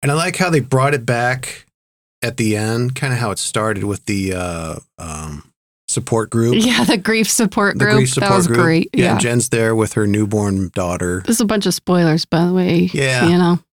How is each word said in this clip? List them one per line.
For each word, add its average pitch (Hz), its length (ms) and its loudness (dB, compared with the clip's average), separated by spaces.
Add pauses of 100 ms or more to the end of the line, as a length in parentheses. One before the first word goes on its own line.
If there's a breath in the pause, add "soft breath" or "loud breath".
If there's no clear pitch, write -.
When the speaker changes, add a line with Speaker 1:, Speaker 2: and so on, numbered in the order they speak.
Speaker 1:
And 139 80 -2
I 143 60 0
like 175 220 -2
how 180 120 0
they 156 120 2
brought 135 320 2
it 120 120 -2
back 123 600 -4 (560)
at 117 160 -6
the 107 180 0
end, 117 400 -2
kinda 127 220 -4
how 110 140 -2
it 95 80 -6
started 107 440 -4
with 101 220 -6
the, 95 280 -2
uh, 85 420 -6 (220)
um, 76 540 -12 (380)
support 117 400 -2
group. 117 280 2
Speaker 2:
Yeah, 233 280 2
the - 120 2
grief 220 320 0
support 202 480 0
Speaker 1:
The - 80 2
Speaker 2:
group. 214 100 2
Speaker 1:
grief 208 180 4
support - 180 0
Speaker 2:
That 190 60 4
was 175 100 2
Speaker 1:
group. 117 120 2
Speaker 2:
great. 165 340 2
Speaker 1:
Yeah, 185 200 2
Speaker 2:
Yeah. - 60 0
Speaker 1:
Jen's 120 300 0
there 113 260 2
with 110 180 0
her 107 140 0
newborn 101 680 0
daughter. 90 520 -4
Speaker 2:
There's 233 160 0
a 220 40 0
bunch 208 200 0
of 180 80 0
spoilers, 170 500 2
by 170 220 0
the 175 80 0
way. 180 400 2
Speaker 1:
Yeah. 131 340 0
Speaker 2:
You 175 100 4
know? 175 220 4 (180)